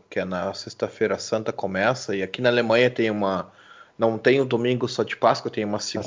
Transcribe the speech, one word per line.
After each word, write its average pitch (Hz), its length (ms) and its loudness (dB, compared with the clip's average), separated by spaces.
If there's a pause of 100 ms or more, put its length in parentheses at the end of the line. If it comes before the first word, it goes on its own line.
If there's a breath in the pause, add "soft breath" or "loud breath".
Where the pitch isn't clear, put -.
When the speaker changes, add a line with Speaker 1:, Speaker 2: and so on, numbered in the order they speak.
(100)
Speaker 1:
que 101 100 -2
é 92 40 -2
na 92 300 -4
sexta-feira 104 640 -4
santa 110 340 -4
começa, 101 640 -2
e 95 60 -2
aqui 95 200 -6
na 123 80 4
Alemanha 120 400 4
tem 117 200 0
uma, 98 420 -2 (460 loud breath)
não 113 200 2
tem 135 220 4
o 135 40 2
domingo 123 440 0
só - 160 -4
de - 120 -6
Páscoa, 120 340 2
tem 107 140 -4
uma 104 160 -2
segunda - 220 -6
Speaker 2:
A - 40 -